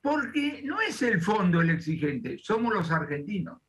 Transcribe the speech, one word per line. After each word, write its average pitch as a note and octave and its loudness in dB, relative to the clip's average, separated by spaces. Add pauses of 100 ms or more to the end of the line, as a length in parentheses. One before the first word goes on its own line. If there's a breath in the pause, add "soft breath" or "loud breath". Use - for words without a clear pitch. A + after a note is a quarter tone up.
Porque D4 -2
no E4+ -4
es - -2
el A3 2
fondo F3+ 4
el E3 4
exigente, D3 -2
somos A3 0
los E3 0
argentinos. D3 -4